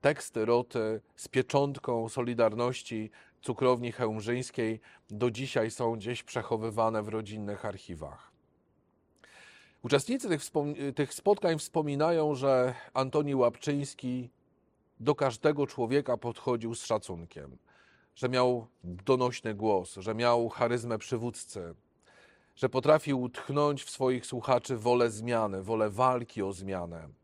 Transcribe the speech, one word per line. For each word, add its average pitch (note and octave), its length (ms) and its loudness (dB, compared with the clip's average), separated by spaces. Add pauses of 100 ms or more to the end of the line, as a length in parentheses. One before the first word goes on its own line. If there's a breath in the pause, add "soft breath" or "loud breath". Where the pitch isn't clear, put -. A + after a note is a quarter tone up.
Teksty C#3+ 440 2
roty A2+ 560 2 (140)
z - 120 -16
pieczątką B2+ 800 0
Solidarności A#2 1000 0 (300 loud breath)
Cukrowni B2 500 2
Chełmżyńskiej A2+ 880 -2 (300 loud breath)
do A#2 220 0
dzisiaj A2+ 400 -2
są A#2 240 -2
gdzieś A2+ 280 -6
przechowywane A2 800 -2
w G#2 40 -6
rodzinnych G#2+ 580 -6
archiwach. F2 640 -10 (1500 loud breath)
Uczestnicy E3 480 0
tych D#3 120 2
wspom-, C#3+ 540 -4
tych D3 180 0
spotkań F#3 460 2
wspominają, D3+ 760 2
że B2+ 380 4 (200 loud breath)
Antoni C#3 420 0
Łapczyński B2+ 920 0 (680)
do C#3+ 160 2
każdego C#3+ 520 2
człowieka B2+ 500 0
podchodził A#2 580 -4
z - 80 -12
szacunkiem, E2 720 -6 (580 soft breath)
że B2+ 140 -2
miał B2 380 2 (160)
donośny A2+ 720 0
głos, G2+ 400 0
że G#2 200 -6
miał A#2+ 340 4
charyzmę A#2+ 480 -2
przywódcy, A2 760 -8 (800 soft breath)
że C3 140 0
potrafił C3 600 2
tchnąć C#3+ 540 -2
w - 60 -16
swoich B2+ 360 -2
słuchaczy B2 520 0
wolę A#2+ 320 4
zmiany, G#2+ 540 -2
wolę A2 260 0
walki A#2 540 0
o G2 100 -2
zmianę F2 560 -8 (140)